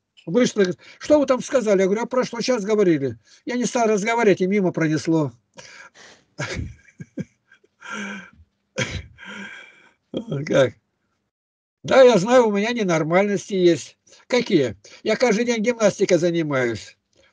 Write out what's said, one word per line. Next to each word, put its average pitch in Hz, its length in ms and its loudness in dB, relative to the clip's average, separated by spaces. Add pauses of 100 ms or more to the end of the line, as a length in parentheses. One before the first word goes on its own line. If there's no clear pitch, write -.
(260)
Вышла, 220 360 0
говорит: 180 180 -2 (200)
«Что 302 200 2
вы 262 80 0
там 254 140 0
сказали?» 208 400 0
Я 190 40 2
говорю: 208 180 -2
«А - 40 -6
про 254 160 -2
что 233 180 -8
сейчас 226 240 -2
говорили?» 165 540 0 (260)
Я 247 120 -4
не 240 80 -2
стал 233 220 0
разговаривать, 214 540 0
и 185 60 0
мимо 190 240 0
пронесло. 156 600 -2 (1080)
<laughs> - 4000 -12
Как? 127 260 2 (1080)
Да, 254 180 6
я 247 160 8
знаю, 240 300 4
у 208 40 0
меня 208 200 -2
ненормальности 190 800 -2
есть. 175 460 0 (280)
Какие? 180 500 0 (260)
Я 214 120 0
каждый 240 300 0
день 233 160 -2
гимнастикой 208 560 0
занимаюсь. 147 800 -2 (360)